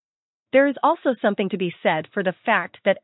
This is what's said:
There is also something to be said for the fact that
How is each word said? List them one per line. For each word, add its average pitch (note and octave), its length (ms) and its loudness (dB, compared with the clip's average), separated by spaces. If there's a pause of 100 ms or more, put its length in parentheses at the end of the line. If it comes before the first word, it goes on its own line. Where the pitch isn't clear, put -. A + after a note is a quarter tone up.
(500)
There C4+ 160 4
is C#4 160 -2
also C#4+ 320 0
something G3+ 360 -2
to F#3+ 80 -6
be F3 240 -4
said D#3+ 260 0
for - 160 -6
the F3+ 80 -2
fact F#3+ 500 -2
that G3 220 0